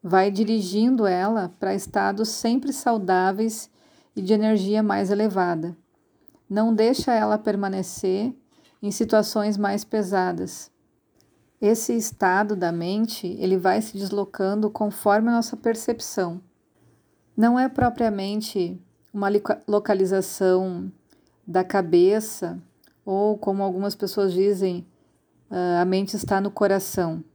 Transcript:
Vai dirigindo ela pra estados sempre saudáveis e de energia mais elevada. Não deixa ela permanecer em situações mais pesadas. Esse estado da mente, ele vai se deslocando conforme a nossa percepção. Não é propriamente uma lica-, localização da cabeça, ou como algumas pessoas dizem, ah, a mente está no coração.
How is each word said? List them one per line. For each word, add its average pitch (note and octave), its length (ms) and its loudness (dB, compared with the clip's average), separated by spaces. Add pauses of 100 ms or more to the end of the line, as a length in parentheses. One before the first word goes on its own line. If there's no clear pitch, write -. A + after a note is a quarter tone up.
Vai F#3+ 260 4
dirigindo G#3+ 760 2
ela F#3 520 0
pra F#3+ 140 -2
estados G3 540 -2
sempre B3+ 460 -2
saudáveis G3 960 0 (440)
e G3+ 80 -6
de F#3+ 120 2
energia G#3+ 500 2
mais G3+ 260 0
elevada. F#3 680 0 (720)
Não A3 240 2
deixa A#3 400 2
ela G#3+ 240 2
permanecer G3 1000 -2 (480)
em G#3 80 -4
situações G#3+ 640 0
mais G3+ 280 -2
pesadas. F#3 840 -2 (920)
Esse A3 340 2
estado G#3 580 0
da F3 180 0
mente, G3 540 -2 (140)
ele F#3 180 2
vai F#3+ 240 2
se G#3+ 160 -10
deslocando G3+ 720 -2
conforme G#3+ 600 2
a A#3+ 60 2
nossa A#3 200 -2
percepção. G#3+ 840 -4 (960)
Não A#3+ 220 4
é C4 80 2
propriamente G#3+ 1120 -2 (340)
uma G3 160 -2
lica-, G#3 380 0
localização F#3+ 1200 0 (540)
da F#3 180 0
cabeça, F3+ 960 2 (440)
ou G#3 320 0
como G3 240 -2
algumas G3 320 -2
pessoas G3 400 -2
dizem, F#3 520 0 (640)
ah, F3+ 320 0
a F3+ 40 4
mente F#3+ 300 0
está G3+ 240 -2
no G3 100 -2
coração. F#3+ 720 0 (120)